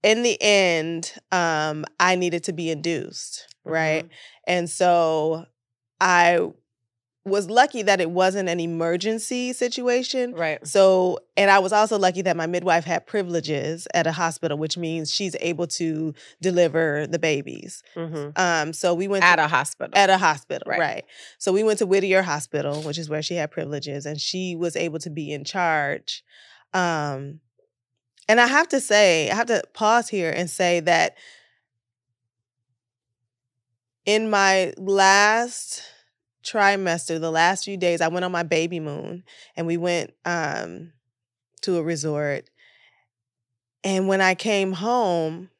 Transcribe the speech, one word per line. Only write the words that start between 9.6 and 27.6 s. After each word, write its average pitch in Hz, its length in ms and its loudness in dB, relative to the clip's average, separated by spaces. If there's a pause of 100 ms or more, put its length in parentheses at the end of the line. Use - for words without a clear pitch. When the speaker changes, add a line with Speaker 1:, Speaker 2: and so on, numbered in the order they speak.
Speaker 2:
Right. 165 340 -4
Speaker 1:
So, 185 520 4 (180)
and 196 140 6
I 196 80 8
was 185 160 0
also 214 240 4
lucky 190 240 0
that 170 160 0
my 160 80 -4
midwife 170 380 0
had 170 220 -4
privileges 165 880 -4
at 170 140 0
a 165 60 0
hospital, 165 440 -4
which 156 220 -6
means 160 340 -6
she's 180 280 -4
able 170 260 -4
to 160 480 -4 (260)
deliver 160 680 2
the 160 120 -4
babies. 151 640 -4 (140)
Speaker 2:
Mm-hmm. 156 340 -8 (100)
Speaker 1:
Um, 165 320 0
so 175 220 0
we 190 140 -4
went 196 160 2
Speaker 2:
At 180 120 8
Speaker 1:
to 156 80 2
Speaker 2:
a 151 40 -2
hospital. 151 500 -4
Speaker 1:
At 196 100 6
a 190 80 6
hospital, 156 540 -2
Speaker 2:
Right. - 100 -2
Speaker 1:
right. 143 240 -4 (340)
So 190 140 -2
we 208 120 2
went 214 160 2
to 208 60 0
Whittier 190 360 2
Hospital, 147 600 -4
which 151 140 -8
is 156 140 -10
where 151 120 -4
she 175 120 -6
had 156 160 -6
privileges, 143 560 -8
and 151 120 -8
she 185 380 -6
was 165 200 -4
able 160 240 -6
to 165 100 -10
be 147 220 -8
in 143 120 -10
charge. 156 800 -4 (480)
Um, 151 680 -4 (840)